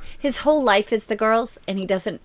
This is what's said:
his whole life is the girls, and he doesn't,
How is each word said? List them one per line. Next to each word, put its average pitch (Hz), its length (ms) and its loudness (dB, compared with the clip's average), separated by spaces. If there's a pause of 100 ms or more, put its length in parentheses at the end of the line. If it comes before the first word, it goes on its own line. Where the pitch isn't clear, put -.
(180)
his 277 200 -2
whole 302 240 4
life 208 300 2
is 214 140 0
the 214 100 -2
girls, 226 500 0
and 196 120 -4
he 185 80 -4
doesn't, 190 380 -2